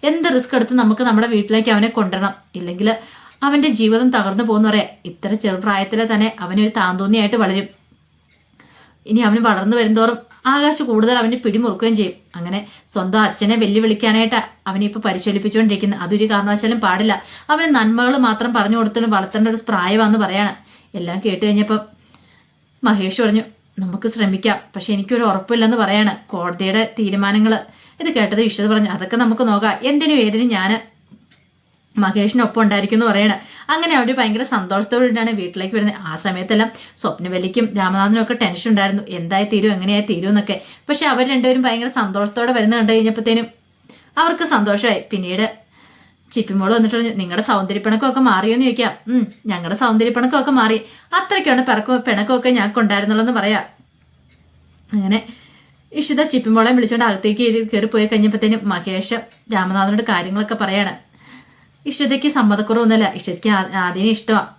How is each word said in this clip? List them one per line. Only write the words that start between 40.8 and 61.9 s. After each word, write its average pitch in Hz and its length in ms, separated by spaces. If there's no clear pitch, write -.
പക്ഷെ 294 180
അവർ 254 220
രണ്ടുപേരും 254 340
ഭയങ്കര 233 260
സന്തോഷത്തോടെ 208 640
വരുന്ന 226 240
കണ്ടു 220 160
കഴിഞ്ഞപ്പോഴത്തേനും 226 540
അവർക്ക് 339 260
സന്തോഷമായി. 208 640
പിന്നീട് 185 520
ചിപ്പിമോള് 196 400
വന്നിട്ട് 226 220
പറഞ്ഞു, 226 140
"നിങ്ങളുടെ 190 320
സൗന്ദര്യപ്പിണക്കമൊക്കെ 220 800
മാറിയോന്ന്?" 226 440
ചോദിക്കാം. 233 280
"ഉം, 240 180
ഞങ്ങളുടെ 175 300
സൗന്ദര്യപ്പിണക്കമൊക്കെ 240 720
മാറി. 220 300
അത്രയ്ക്കാണ് 330 520
പിറക്കോ-, 240 340
പിണക്കമൊക്കെ 240 500
ഞങ്ങൾക്ക് 208 280
ഉണ്ടായിരുന്നുള്ളൂ" 208 440
എന്ന് 233 180
പറയാം. 202 220
അങ്ങനെ 208 340
ഇഷിത 302 300
ചിപ്പിമോളെ 233 500
വിളിച്ചോണ്ട് 240 320
അകത്തേക്ക് 208 360
കയറി, 226 240
കയറി 214 220
പോയി 214 200
കഴിഞ്ഞപ്പോഴത്തേനും 214 560
മഹേഷ് 190 520
രാമനാഥനോട് 196 480
കാര്യങ്ങളൊക്കെ 208 520
പറയാണ്. 196 420
ഇഷിതയ്ക്ക് 277 400